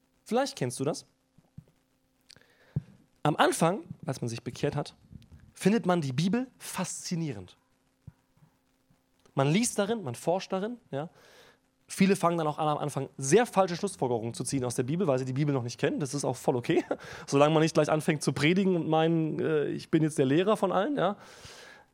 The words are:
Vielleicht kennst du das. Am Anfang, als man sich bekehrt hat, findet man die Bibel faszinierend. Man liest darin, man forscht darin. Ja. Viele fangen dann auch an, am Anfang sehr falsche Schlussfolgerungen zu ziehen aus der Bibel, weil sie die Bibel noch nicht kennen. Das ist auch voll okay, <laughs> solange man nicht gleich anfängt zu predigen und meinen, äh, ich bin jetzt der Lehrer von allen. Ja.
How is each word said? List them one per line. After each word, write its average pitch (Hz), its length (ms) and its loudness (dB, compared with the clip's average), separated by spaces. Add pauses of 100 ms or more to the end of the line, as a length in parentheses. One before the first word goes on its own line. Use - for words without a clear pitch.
(240)
Vielleicht 262 320 -2
kennst 123 240 -4
du 135 40 -2
das. 151 220 -4 (2250)
Am 190 140 2
Anfang, 226 480 2 (200)
als 139 160 -6
man 131 80 -4
sich 117 140 -6
bekehrt 147 340 -6
hat, - 180 -6 (580)
findet 190 340 2
man 175 140 2
die 139 120 -4
Bibel 190 340 0 (120)
faszinierend. 156 1000 -8 (1800)
Man 139 160 4
liest 220 280 2
darin, 208 240 -2
man 127 120 -6
forscht 180 380 -4
darin. 208 240 -4 (140)
Ja. 147 180 -6 (800)
Viele 190 300 2
fangen 170 220 0
dann 156 80 -2
auch 147 120 -2
an, 160 100 0
am 151 100 0
Anfang 139 380 -4
sehr 156 300 4
falsche 185 300 0
Schlussfolgerungen 120 580 -4
zu - 100 -8
ziehen 131 200 -2
aus 123 100 -4
der 131 100 -2
Bibel, 165 220 -2
weil 131 120 2
sie 131 60 -4
die 131 80 -4
Bibel 143 220 0
noch 127 80 -2
nicht 120 160 -10
kennen. 214 220 0
Das 139 140 -4
ist 143 100 -4
auch 139 120 -2
voll 139 200 0
okay, 160 280 0 (200)
<laughs> - 220 -16
solange 147 260 6
man 156 100 6
nicht 160 120 2
gleich 151 160 4
anfängt 156 320 0
zu 151 100 0
predigen 180 440 2
und 160 120 -4
meinen, 160 520 2
äh, 147 280 0
ich - 220 -8
bin 156 120 4
jetzt 156 160 0
der 139 80 4
Lehrer 180 300 4
von 185 160 0
allen. 233 240 0
Ja. 196 200 0 (760)